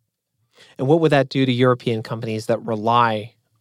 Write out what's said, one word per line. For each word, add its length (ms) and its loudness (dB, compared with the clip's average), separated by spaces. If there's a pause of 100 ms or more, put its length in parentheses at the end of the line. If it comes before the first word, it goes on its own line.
(760)
And 100 -4
what 140 4
would 100 2
that 200 2
do 160 0
to 40 0
European 520 0
companies 440 -8
that 160 -2
rely 720 0 (260)